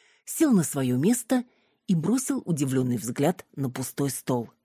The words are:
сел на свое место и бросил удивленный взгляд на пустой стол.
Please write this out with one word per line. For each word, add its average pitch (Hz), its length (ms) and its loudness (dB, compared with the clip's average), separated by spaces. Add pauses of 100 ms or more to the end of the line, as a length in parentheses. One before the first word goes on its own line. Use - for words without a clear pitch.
(260)
сел 302 280 2
на 175 100 6
свое 127 340 0
место 240 460 2 (440)
и 180 80 2
бросил 233 500 0
удивленный 131 520 0
взгляд 139 480 -2 (100)
на 135 140 -4
пустой 135 400 -4
стол. 240 400 -4 (160)